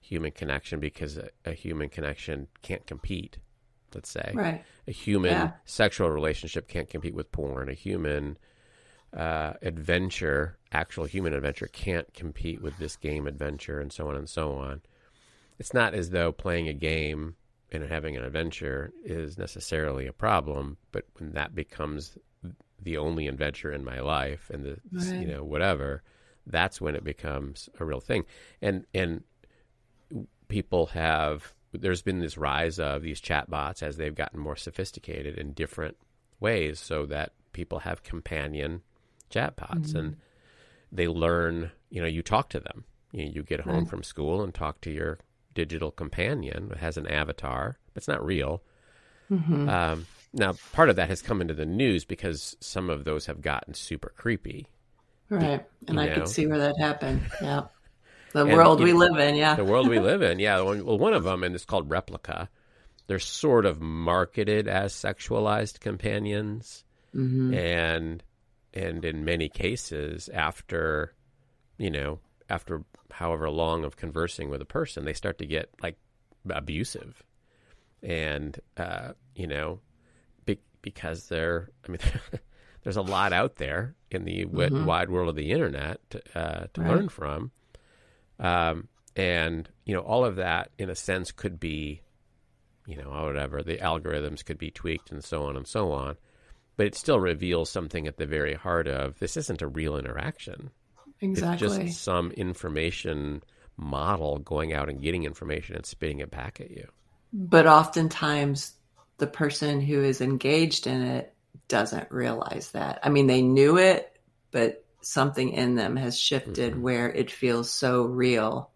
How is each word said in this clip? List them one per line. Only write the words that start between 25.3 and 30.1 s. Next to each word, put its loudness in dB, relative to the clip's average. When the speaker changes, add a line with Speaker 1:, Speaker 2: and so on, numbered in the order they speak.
Speaker 1:
whatever, 0
that's 0
when -2
it -6
becomes -8
a -4
real -4
thing. -2
And, -2
and -2